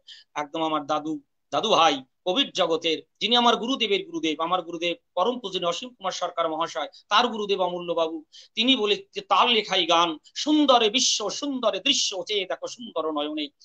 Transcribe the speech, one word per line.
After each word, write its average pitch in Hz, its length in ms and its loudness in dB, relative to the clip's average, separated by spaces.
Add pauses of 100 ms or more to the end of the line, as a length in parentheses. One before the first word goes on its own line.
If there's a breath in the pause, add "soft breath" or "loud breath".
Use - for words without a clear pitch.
(340 loud breath)
একদম 151 280 -6
আমার 156 240 -2
দাদু, 151 340 -4 (300)
দাদু 180 200 0
ভাই, 151 320 4 (220)
কবির 208 260 0
জগতের, 160 480 0 (220)
যিনি 226 160 2
আমার 233 200 4
গুরুদেবের 208 500 -2
গুরুদেব, 160 340 -4
আমার 175 220 0
গুরুদেব 170 340 -6 (180)
পরম 233 240 0
পূজনীয় 175 300 -6
অসীম 208 200 -4
কুমার 185 240 -8
সরকার 170 360 -2
মহাশয়, 156 400 -4 (200 loud breath)
তার 233 200 4
গুরুদেব 208 320 -2
অমূল্য 180 320 -2
বাবু, 160 320 -2 (300 loud breath)
তিনি 247 220 2
বলে 208 380 0
যে 190 60 -8
তার 202 280 4
লেখাই 190 380 0
গান, 165 320 4 (160 soft breath)
"সুন্দরে 262 560 4
বিশ্ব, 214 400 0
সুন্দরে 226 500 -2
দৃশ্য, 214 460 -2
চেয়ে 202 200 -2
দেখো 170 200 -6
সুন্দর 165 460 -6
নয়নে।" 151 360 -4 (160)